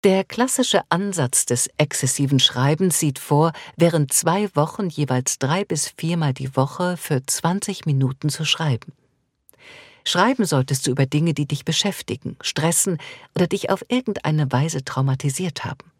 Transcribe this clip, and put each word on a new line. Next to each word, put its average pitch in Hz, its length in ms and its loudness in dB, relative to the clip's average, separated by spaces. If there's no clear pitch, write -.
Der 190 200 4
klassische 247 640 0
Ansatz 175 560 0
des - 320 -2
exzessiven 139 600 0
Schreibens 151 600 2
sieht 143 200 0
vor, 156 320 2
während 160 380 4
zwei 190 420 2
Wochen 151 320 0
jeweils 131 520 -2
drei 170 260 0
bis - 320 -4
viermal 160 360 0
die 135 220 -8
Woche 175 400 0
für 135 300 -2
zwanzig 190 600 -2
Minuten 135 440 0
zu 156 160 -4
schreiben. 147 480 -2
Schreiben 220 400 4
solltest 135 420 0
du 131 40 0
über 135 140 2
Dinge, 151 280 2
die 147 120 -2
dich 147 200 -6
beschäftigen, - 760 -4
stressen 165 560 0
oder 175 120 2
dich - 220 -4
auf - 200 0
irgendeine 156 640 0
Weise 143 340 0
traumatisiert 135 800 -2
haben. - 340 -10